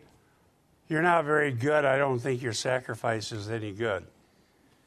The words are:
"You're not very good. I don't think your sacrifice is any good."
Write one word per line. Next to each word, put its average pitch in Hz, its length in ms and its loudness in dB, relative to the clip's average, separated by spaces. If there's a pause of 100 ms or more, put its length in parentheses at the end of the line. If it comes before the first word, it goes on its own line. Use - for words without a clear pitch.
(880)
"You're 160 140 0
not 170 220 4
very 151 260 2
good. 143 340 2
I 135 120 4
don't 139 220 2
think 127 240 -4
your 120 100 -4
sacrifice 117 800 -4
is 104 180 -8
any 107 220 -6
good." 98 320 -4 (840)